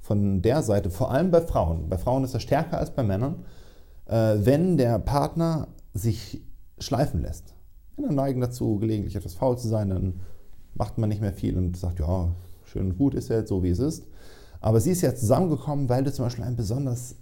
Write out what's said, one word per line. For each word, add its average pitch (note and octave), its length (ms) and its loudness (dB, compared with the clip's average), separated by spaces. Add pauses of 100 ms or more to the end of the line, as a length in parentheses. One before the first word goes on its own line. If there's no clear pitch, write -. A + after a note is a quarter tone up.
von G2+ 400 2
der B2+ 220 4
Seite, G2+ 260 2
vor - 220 -2
allem E3+ 200 4
bei E3+ 120 8
Frauen. E2 480 0
Bei F#2 80 0
Frauen C3 260 0
ist A#2+ 100 -6
das A2+ 80 -2
stärker D#3+ 360 0
als D#3+ 120 -2
bei C#3 120 -2
Männern, A2+ 420 0 (640)
äh, A2 320 4
wenn D3 400 4
der A#2+ 200 4
Partner D#3 720 0 (240)
sich - 480 -2 (400)
schleifen G#2+ 420 0
lässt. - 320 -8 (420)
Männer C#4 160 -2
neigen C3+ 280 0
dazu, A#2+ 380 0
gelegentlich G#2 360 -2
etwas F#2 200 -6
faul B2+ 220 2
zu A#2+ 120 -4
sein, G#2 220 0
dann F#2 300 -2 (540)
macht G#2 240 -4
man G#2+ 100 2
nicht G#2 120 -2
mehr G2+ 120 0
viel G2 240 -2
und F2+ 200 0
sagt, F2 240 -4
ja, F2 340 0 (300)
schön G2 260 -4
und F2 80 -4
gut, C3+ 160 4
ist - 140 -6
ja A2+ 80 2
jetzt G#2+ 120 0
so, F#2+ 140 0
wie F#2 60 2
es F2 100 2
ist. D#3+ 300 -4 (520)
Aber A2+ 200 6
sie E3+ 100 2
ist F3+ 100 2
ja C3 140 2
zusammengekommen, C#3+ 760 2
weil B2 140 2
du C#3 100 0
zum B2+ 120 -2
Beispiel A#2+ 200 -4
ein A#2+ 120 -4
besonders A#2+ 640 -4